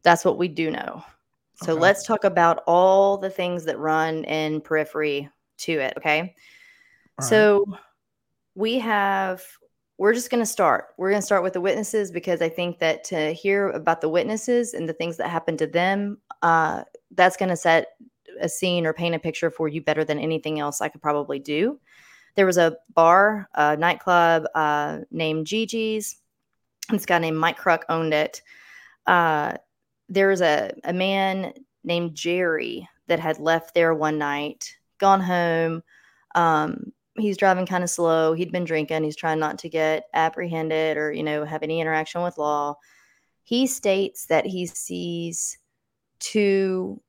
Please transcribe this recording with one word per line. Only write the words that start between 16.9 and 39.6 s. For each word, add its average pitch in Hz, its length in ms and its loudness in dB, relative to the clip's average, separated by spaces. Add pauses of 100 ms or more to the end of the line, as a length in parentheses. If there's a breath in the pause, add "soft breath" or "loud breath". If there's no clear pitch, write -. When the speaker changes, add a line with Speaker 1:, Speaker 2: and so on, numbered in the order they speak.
Speaker 1:
that's 180 260 4
gonna 185 200 0
set - 400 2 (440)
a 170 80 -2
scene 175 360 -2
or 160 80 0
paint 170 220 -2
a 160 40 -4
picture 160 300 -4
for 160 180 -4
you 151 140 -6
better 156 220 0
than 151 160 -2
anything 156 400 -4
else 147 220 -4
I 156 80 -4
could - 120 -16
probably 147 380 -2
do. 156 400 -2 (560 soft breath)
There 196 100 6
was 180 120 2
a 165 180 4 (180)
bar, 190 640 6
a 151 220 2
nightclub, 170 680 2 (100)
uh, 151 460 0 (100)
named 156 380 -4
Gigi's. 220 680 -4 (720)
This 214 160 -2
guy 175 120 2
named 160 200 0
Mike 165 200 0
Kruk 170 300 0
owned 165 260 0
it. - 280 -2 (680 loud breath)
Uh, 160 460 2 (560)
there 196 180 2
was 190 140 2
a, 151 320 2 (100)
a 170 80 -6
man 190 640 -2 (320)
named 170 280 -2
Jerry 165 720 -4 (200)
that 165 140 0
had 160 180 -4
left 165 340 0
there 165 220 4
one 151 220 -2
night, 147 520 -6 (280)
gone 196 240 4
home. 165 600 0 (540 soft breath)
Um, 160 560 0 (260)
he's 208 200 -2
driving 185 280 4
kinda 180 220 -2
slow. 160 460 2
He'd 170 180 -4
been 175 140 -2
drinking. 160 400 -2
He's 151 100 -6
trying 160 240 -4
not 156 200 -4
to 165 100 -14